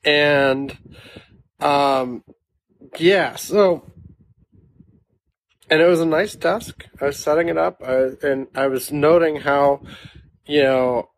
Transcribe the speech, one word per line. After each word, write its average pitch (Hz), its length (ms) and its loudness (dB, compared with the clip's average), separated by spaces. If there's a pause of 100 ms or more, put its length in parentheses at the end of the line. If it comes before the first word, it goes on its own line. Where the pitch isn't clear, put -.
and, 139 720 0 (840)
um, 139 640 0 (720)
yeah, 165 380 2
so, 185 540 0 (1800)
and 156 100 4
it 170 60 6
was 175 140 4
a 165 60 0
nice 165 280 -2
desk. - 520 -6 (140)
I 139 60 -4
was 143 120 -4
setting 165 300 -2
it 160 100 -4
up, 170 260 -4
uh, 131 260 0 (120)
and 135 320 -4
I 135 140 -2
was 131 240 -6
noting 156 440 2
how, 143 460 0 (640)
you 147 160 0
know 127 560 0